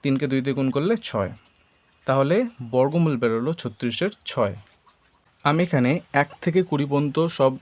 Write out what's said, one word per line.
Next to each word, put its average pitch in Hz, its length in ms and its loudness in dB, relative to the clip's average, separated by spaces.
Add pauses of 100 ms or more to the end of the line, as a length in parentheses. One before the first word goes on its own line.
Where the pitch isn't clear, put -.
তিনকে 139 280 0
দুই 135 120 0
দিয়ে 135 160 -2
গুণ 135 160 0
করলে 170 180 0 (140)
ছয়। 98 240 -2 (760)
তাহলে 135 280 2 (380)
বর্গমূল 147 480 2
বেরোলো 117 300 0 (100)
ছত্রিশের 120 500 -4 (180)
ছয়। 101 260 -2 (880)
আমি 156 220 2
এখানে 131 240 2 (300)
এক 143 80 -2 (140)
থেকে 175 160 2 (100)
কুড়ি 147 220 0
পর্যন্ত 143 260 0 (200)
সব 135 140 4 (100)